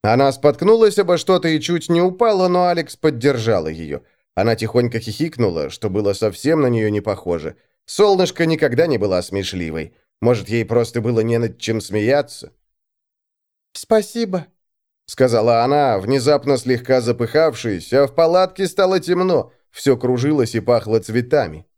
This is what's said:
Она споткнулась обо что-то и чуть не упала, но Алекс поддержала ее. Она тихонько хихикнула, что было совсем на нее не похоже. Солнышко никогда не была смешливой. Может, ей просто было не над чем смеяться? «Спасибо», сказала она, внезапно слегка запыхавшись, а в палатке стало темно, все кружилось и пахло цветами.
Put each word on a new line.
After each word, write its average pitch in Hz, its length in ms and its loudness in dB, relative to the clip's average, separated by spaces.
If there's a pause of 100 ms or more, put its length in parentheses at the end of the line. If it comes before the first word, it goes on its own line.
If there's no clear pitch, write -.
Она 127 300 2
споткнулась 208 640 4
обо 180 200 2
что-то 175 300 0
и 156 120 0
чуть 170 300 -4
не 170 100 4
упала, 185 480 2
но 180 200 2
Алекс 170 280 -4
поддержала 113 720 0
ее. 80 320 -8 (340)
Она 110 220 0
тихонько 120 420 -2
хихикнула, 107 720 -4
что 101 220 -8
было 101 240 -4
совсем 135 480 -2
на 127 60 2
нее 113 200 0
не 104 140 -2
похоже. 85 540 -6 (280)
Солнышко 185 640 2
никогда 151 400 0
не 139 100 0
была 95 240 0
смешливой. 87 760 -6 (280)
Может, 110 260 0
ей 113 160 -2
просто 117 380 -2
было 113 180 0
не 117 160 0
над 117 220 -4
чем 113 240 -4
смеяться? 120 720 -2 (1200)
«Спасибо», 208 720 -2 (600)
сказала 117 560 2
она, 135 360 2
внезапно 135 580 0
слегка 127 460 0
запыхавшись, 117 920 -2
а 139 140 4
в - 80 -10
палатке 185 520 2
стало 185 340 0
темно, 180 520 0 (180)
все 127 280 0
кружилось 127 560 0
и - 60 0
пахло 113 400 0
цветами. 113 680 -2 (120)